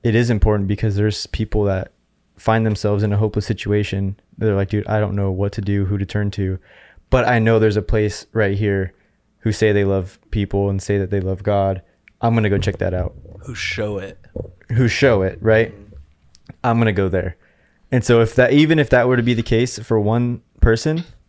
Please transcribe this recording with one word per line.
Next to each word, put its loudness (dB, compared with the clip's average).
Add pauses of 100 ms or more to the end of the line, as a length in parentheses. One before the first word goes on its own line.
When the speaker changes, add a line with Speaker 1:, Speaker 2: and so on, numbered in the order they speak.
Speaker 1:
It 0
is 2
important 2
because -2
there's -2
people -4
that -4 (440)
find 0
themselves 0
in 0
a 0
hopeless -2
situation. -2 (200)
They're 0
like, 0
"Dude, -2
I 0
don't -2
know -2
what -2
to -6
do, -2
who -2
to -4
turn -4
to, -4 (520)
but 2
I 2
know 4
there's 4
a 0
place -2
right 0
here -2 (480)
who -2
say 2
they 2
love -2 (120)
people -2
and -2
say -2
that -4
they -2
love -6
God. 0 (380)
I'm 0
gonna 2
go 2
check -2
that -2
out." -6 (260)
Speaker 2:
Who -14
show -8
it. -14 (540)
Speaker 1:
Who 2
show 4
it, -2
right? 2 (880)
"I'm 2
gonna 2
go 0
there." -4 (540)
And 0
so 4
if 0
that, 4
even 4
if 0
that 4
were 2
to 0
be 0
the -2
case -2
for -2
one -2 (180)
person 2 (240)